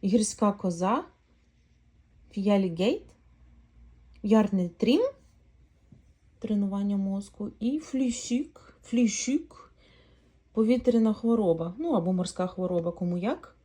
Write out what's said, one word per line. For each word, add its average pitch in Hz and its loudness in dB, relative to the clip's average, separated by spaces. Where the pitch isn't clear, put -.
гірська 208 2
коза, 190 -2
фіялігейт, 196 2
ярний 196 2
трім, 370 2
тренування 202 -2
мозку 196 -6
і 262 -2
флішік, - -4
флішік, - -2
повітряна 226 4
хвороба, 185 0
ну 320 -4
або 185 0
морська 180 -4
хвороба, 180 -4
кому 180 -4
як. 240 -6